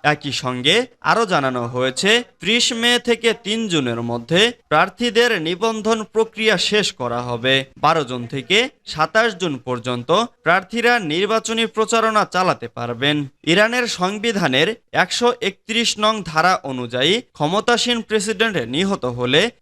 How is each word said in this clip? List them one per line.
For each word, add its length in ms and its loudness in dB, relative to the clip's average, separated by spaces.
একই 320 0
সঙ্গে 400 0
আরও 240 2
জানানো 420 0
হয়েছে, 420 -2
ত্রিশ 340 0
মে 260 0
থেকে 300 0
তিন 160 -2
জুনের 340 0
মধ্যে 400 0
প্রার্থীদের 640 2
নিবন্ধন 560 -2
প্রক্রিয়া 440 0
শেষ 240 2
করা 300 -4
হবে। 320 0
বারো 240 4
জুন 220 -6
থেকে 320 0
সাতাশ 420 0
জুন 160 -2
পর্যন্ত 460 -4
প্রার্থীরা 500 0
নির্বাচনী 580 0
প্রচারণা 560 0
চালাতে 360 0
পারবেন। 480 -2
ইরানের 440 4
সংবিধানের 760 0
একশো 360 0
একত্রিশ 480 -2
নং 160 2
ধারা 280 2
অনুযায়ী 480 -2
ক্ষমতাসীন 680 0
প্রেসিডেন্ট 540 -2
নিহত 360 -2
হলে 260 2